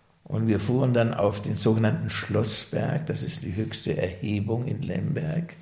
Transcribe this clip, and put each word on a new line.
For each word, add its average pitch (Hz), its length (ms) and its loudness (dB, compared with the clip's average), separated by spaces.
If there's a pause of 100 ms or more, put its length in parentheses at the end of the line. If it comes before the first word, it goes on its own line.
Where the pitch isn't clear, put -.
(240)
Und 113 240 0
wir 104 100 4
fuhren 123 360 2
dann 117 200 4
auf 101 280 0
den 107 140 -2
sogenannten 110 540 2
Schlossberg, 113 960 0
das 110 160 -2
ist - 220 -6
die 98 100 -6
höchste 110 420 -2
Erhebung 104 720 -2
in 104 160 -4
Lemberg, 156 800 -2